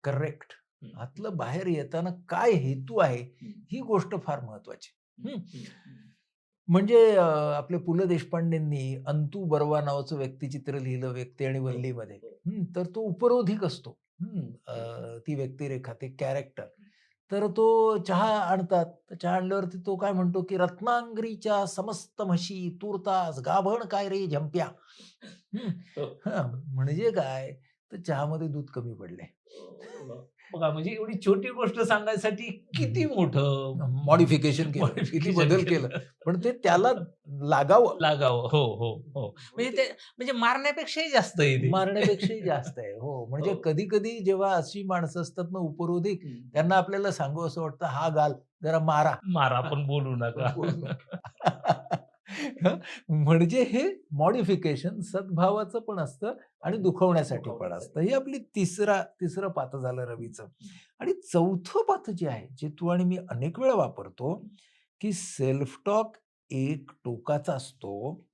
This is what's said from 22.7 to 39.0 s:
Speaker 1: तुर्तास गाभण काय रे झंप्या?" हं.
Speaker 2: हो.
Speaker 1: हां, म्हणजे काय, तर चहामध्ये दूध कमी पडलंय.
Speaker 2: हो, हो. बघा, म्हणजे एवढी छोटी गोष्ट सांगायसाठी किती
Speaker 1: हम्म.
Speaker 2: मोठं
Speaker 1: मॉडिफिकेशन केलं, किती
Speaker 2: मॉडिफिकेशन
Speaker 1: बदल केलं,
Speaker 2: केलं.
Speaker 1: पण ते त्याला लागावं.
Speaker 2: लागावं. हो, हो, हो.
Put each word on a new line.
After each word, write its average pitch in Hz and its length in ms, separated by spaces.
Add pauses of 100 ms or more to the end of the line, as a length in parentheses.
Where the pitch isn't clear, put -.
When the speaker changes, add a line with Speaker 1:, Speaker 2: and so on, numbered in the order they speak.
Speaker 1:
तुर्तास 190 640
गाभण 196 420
काय 202 200
रे 190 180
झंप्या?" 151 400 (880)
हं. 226 160 (260)
Speaker 2:
हो. 143 80 (220)
Speaker 1:
हां, 139 480
म्हणजे 151 360
काय, 135 420 (400)
तर 208 80
चहामध्ये 156 480
दूध 143 220
कमी 117 240
पडलंय. 87 320 (200)
Speaker 2:
हो, - 200 (380)
हो. 127 280 (240)
बघा, 156 140
म्हणजे 156 200
एवढी 214 360
छोटी 196 220
गोष्ट 233 320
सांगायसाठी 214 680 (260)
किती - 280
Speaker 1:
हम्म. 285 100
Speaker 2:
मोठं 139 640 (300)
Speaker 1:
मॉडिफिकेशन 151 640
केलं, 170 140
किती - 140
Speaker 2:
मॉडिफिकेशन 175 380
Speaker 1:
बदल 170 260
केलं, 147 240
Speaker 2:
केलं. - 100 (280)
Speaker 1:
पण 180 180
ते 240 80
त्याला 202 400 (340)
लागावं. 143 720
Speaker 2:
लागावं. 139 520
हो, 127 220
हो, 113 240
हो. 135 380 (180)